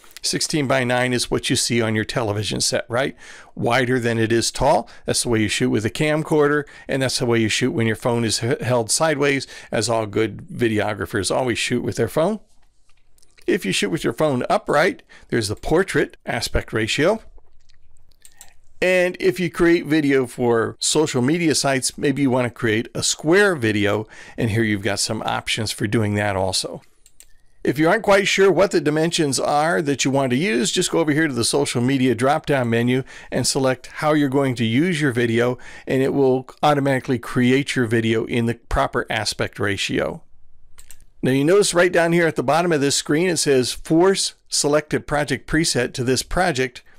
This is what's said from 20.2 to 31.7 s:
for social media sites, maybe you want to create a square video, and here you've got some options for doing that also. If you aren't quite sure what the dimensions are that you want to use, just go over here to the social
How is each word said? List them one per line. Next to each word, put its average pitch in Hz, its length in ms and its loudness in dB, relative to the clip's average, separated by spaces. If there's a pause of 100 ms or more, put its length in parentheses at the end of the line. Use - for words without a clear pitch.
for 117 520 0
social 147 440 0
media 156 320 2
sites, 135 420 -2
maybe 139 240 -2
you 135 100 2
want 123 140 2
to 117 60 -4
create 113 440 -2
a 131 80 -4
square 185 540 2
video, 107 500 2 (300)
and 117 140 0
here 113 120 2
you've 107 200 0
got 101 160 -2
some 110 240 -4
options 113 500 -4
for 120 140 -4
doing 104 300 0
that 104 200 0
also. - 460 -4 (800)
If 117 160 -2
you 160 100 2
aren't 214 140 2
quite 196 260 4
sure 190 240 4
what 180 200 2
the 165 100 2
dimensions 151 580 0
are 160 400 2
that 143 240 -2
you 139 60 0
want 135 200 0
to 123 60 2
use, 214 340 0
just 175 200 -2
go 165 80 0
over 156 140 2
here 156 160 2
to 135 40 -4
the 117 120 -2
social 139 360 0